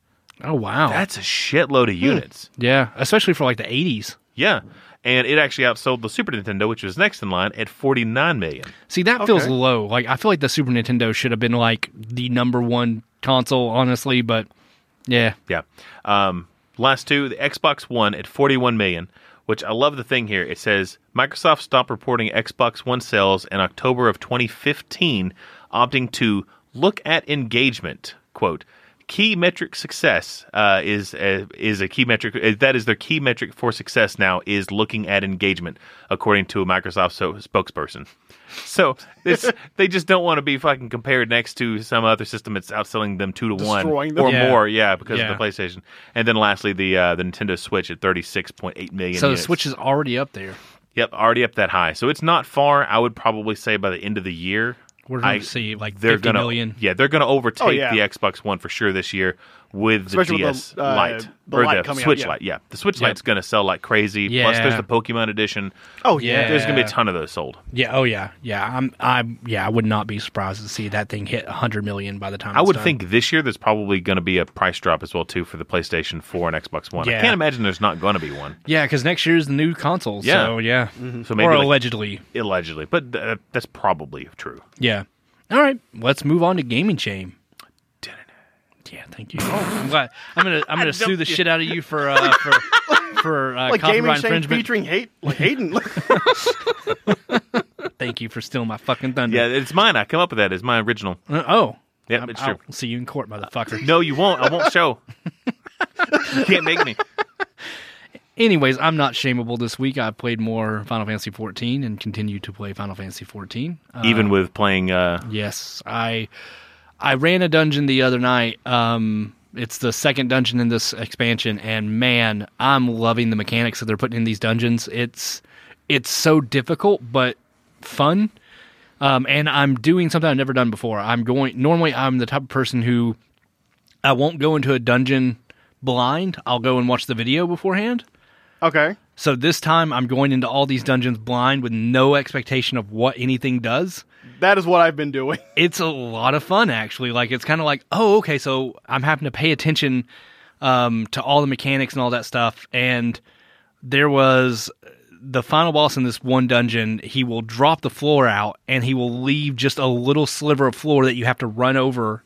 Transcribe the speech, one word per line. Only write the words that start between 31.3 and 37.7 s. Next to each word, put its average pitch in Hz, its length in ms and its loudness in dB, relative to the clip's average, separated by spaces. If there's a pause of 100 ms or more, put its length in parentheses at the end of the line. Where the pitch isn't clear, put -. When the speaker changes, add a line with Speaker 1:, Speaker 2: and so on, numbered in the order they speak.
Speaker 2:
is 104 240 -2
a 95 60 -2
key 127 180 0
metric, 113 360 -2
uh, 110 180 4
that 135 160 4
is 110 100 -4
their 113 100 0
key - 240 -4
metric 123 360 -2
for 120 160 -2
success - 480 -2
now, 92 260 2
is 101 260 -2
looking 107 360 -2
at 98 160 2
engagement," 92 540 -2 (340)
according 98 340 2
to - 160 -4
a 92 40 0
Microsoft 92 480 0
so-, 85 200 -4
spokesperson. - 720 -6 (600)